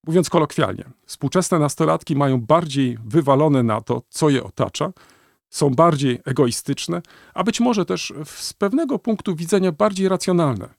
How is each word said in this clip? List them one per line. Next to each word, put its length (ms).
Mówiąc 240
kolokwialnie, 540
współczesne 520
nastolatki 580
mają 240
bardziej 640
wywalone 580
na 180
to, 280
co 220
je 140
otacza, 480
są 200
bardziej 540
egoistyczne, 800
a 100
być 160
może 240
też 280
w-, 180
z 100
pewnego 460
punktu 380
widzenia 360
bardziej 360
racjonalne 600